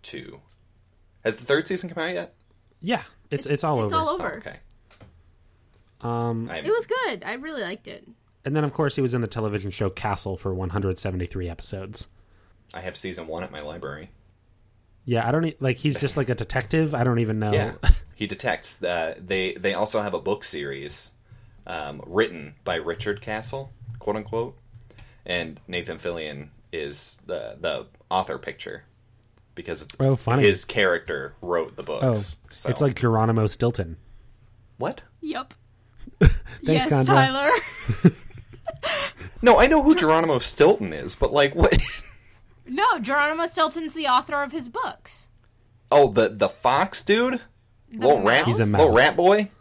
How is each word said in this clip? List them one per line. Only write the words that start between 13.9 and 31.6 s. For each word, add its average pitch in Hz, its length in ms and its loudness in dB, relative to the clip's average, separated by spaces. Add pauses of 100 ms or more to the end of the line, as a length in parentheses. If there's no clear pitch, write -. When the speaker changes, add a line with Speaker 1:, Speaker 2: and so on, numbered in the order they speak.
Speaker 2:
Yeah, 117 240 0
I 123 40 0
don't 160 140 0
e-, 160 140 -4
like, 131 180 0
he's 147 220 0
just, 139 160 -2
like, 127 140 0
a 120 60 0
detective. 151 580 -2
I 123 100 0
don't 120 160 2
even 110 200 0
know. 107 120 0
Speaker 1:
Yeah. 107 220 0 (420)
He 104 120 -6
detects. - 560 -4
Uh, 85 360 -2
they, 92 340 -2
they 98 200 -2
also 107 280 0
have 101 120 -4
a 85 60 -2
book 98 240 -2
series, 69 680 -6 (540)
um, 76 400 -10
written 85 480 -2 (100)
by 90 120 -2
Richard 92 440 -6
Castle, 113 520 -10 (260)
quote 104 180 -6
unquote, 113 400 -8 (720)
and 85 420 -6
Nathan 87 300 -8
Fillion 76 520 -8 (220)
is 73 540 -8
the, 62 340 -10
the 76 280 -6 (240)
author - 260 -2
picture - 460 -14 (720)
because 85 260 -10
it's - 180 -14
Speaker 2:
Oh, 135 160 4
funny. 123 280 0
Speaker 1:
his 98 220 4
character 85 760 -2
wrote 87 360 -2